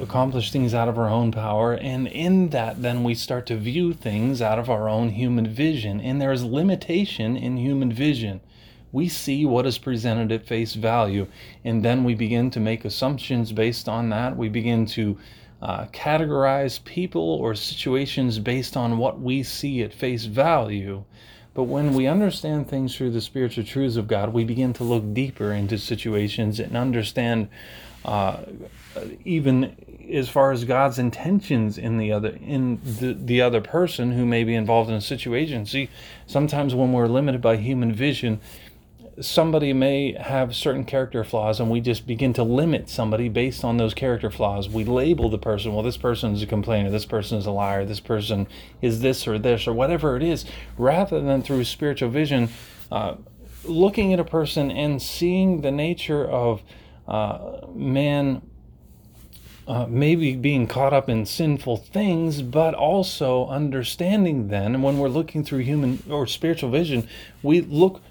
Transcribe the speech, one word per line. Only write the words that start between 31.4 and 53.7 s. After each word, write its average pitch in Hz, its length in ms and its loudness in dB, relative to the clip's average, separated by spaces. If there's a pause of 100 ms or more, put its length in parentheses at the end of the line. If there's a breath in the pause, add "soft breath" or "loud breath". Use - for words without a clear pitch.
in 113 220 -2
the 107 120 0
other, 107 200 0
in 127 520 -2
the, 123 300 -4
the 123 300 2
other 123 180 4
person 131 520 0
who 123 120 2
may 117 200 2
be 113 100 0
involved 113 340 4
in 113 80 -2
a 107 40 -2
situation. 123 680 -4
See, 135 240 -4 (360 loud breath)
sometimes 143 480 0
when 127 200 4
we're 120 120 4
limited 127 360 2
by 113 160 4
human 120 340 0
vision, 117 480 0 (800 loud breath)
somebody 156 520 2
may 135 420 2
have 127 420 -2
certain 135 280 -2
character 127 380 -2
flaws, 107 380 0
and 113 100 2
we 117 100 2
just 117 260 -2
begin 123 260 2
to 120 100 2
limit 131 460 2
somebody 113 400 0
based 120 340 -2
on 117 140 0
those 110 180 2
character 120 360 -2
flaws. 101 380 -2
We 110 160 -2
label 127 440 2
the 107 100 0
person, 107 340 -2
"Well, 107 120 0
this 120 140 -2
person 120 340 0
is 104 100 -2
a 107 40 -4
complainer, 104 440 0
this 104 140 -2
person 110 340 -2
is 98 80 -4
a 104 60 -2
liar, 98 320 0
this 104 160 -6
person 107 480 -2 (320 loud breath)
is 113 200 0
this 131 280 0
or 110 100 0
this," 117 300 0
or 117 60 0
whatever 135 420 2
it 131 60 -2
is, 165 220 0 (320 loud breath)
rather 156 440 2
than 139 220 2
through 127 220 0
spiritual 139 440 -2
vision, 135 400 2 (420 loud breath)
uh, 101 240 -2 (500)
looking 190 480 2